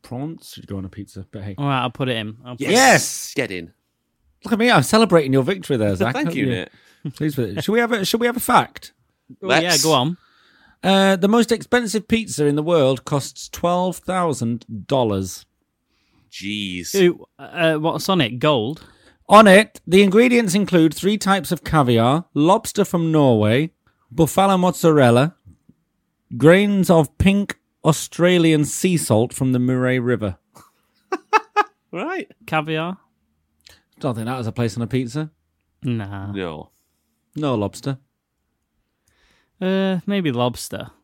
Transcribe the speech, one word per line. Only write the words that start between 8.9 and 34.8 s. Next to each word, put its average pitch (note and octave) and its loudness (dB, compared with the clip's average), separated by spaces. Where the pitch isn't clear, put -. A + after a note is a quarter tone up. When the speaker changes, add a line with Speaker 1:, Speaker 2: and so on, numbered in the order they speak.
Speaker 2:
Oh, - -10
yeah, C#3 4
Speaker 3:
Let's. E3 0
Speaker 2:
go D#3+ 2
on. C#3+ 0
Speaker 1:
Uh, G3 2
the F#3+ 0
most A#3 2
expensive A3 -2
pizza F#3+ -2
in C#3+ 2
the D3+ -4
world C#3+ 2
costs - -6
twelve F3+ -4
thousand B2+ -4
dollars. G#2 -2
Speaker 3:
Jeez. G2 -10
Speaker 2:
Ooh, F3+ 0
uh, D#3+ -2
what's D#3 -4
on F#3+ 0
it? A#2+ -4
Gold? C#3+ -2
Speaker 1:
On G#3 10
it, G3 6
the F#3 6
ingredients A3 4
include E3 2
three G#3 -2
types F#3+ -2
of E3 -4
caviar, B2+ 2
lobster F#3+ 0
from E3 -2
Norway, C3 2
buffalo F#3 2
mozzarella, D3+ 4
grains F#3+ 4
of E3 2
pink G3 0
Australian D#3+ 2
sea F3+ -2
salt A#2 0
from C3 -2
the B2 0
Murray B2+ 0
River. A2 -4
<laughs> - -4
Speaker 3:
Right. D#4 -8
Speaker 2:
Caviar? D#3+ -4
Speaker 1:
Don't B2+ -6
think A2 -8
that B2+ -6
has A2+ -6
a A2 -6
place A2+ -4
on A#2 -6